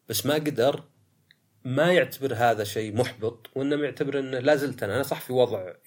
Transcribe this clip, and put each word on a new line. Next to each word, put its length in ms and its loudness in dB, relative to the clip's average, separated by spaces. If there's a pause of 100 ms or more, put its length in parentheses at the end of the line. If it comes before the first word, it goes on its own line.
بس 180 -4
ما 80 2
قدر، 500 0 (800)
ما 280 2
يعتبر 420 0
هذا 300 4
شيء 320 -6
محبط، 500 -2 (100)
وإنما 280 -2
يعتبر 340 -2
إنه 200 -4
لا 180 4
زلت 260 -4
أنا، 120 -2
أنا 80 0
صح 180 -6
في 120 -10
وضع، 400 2 (140)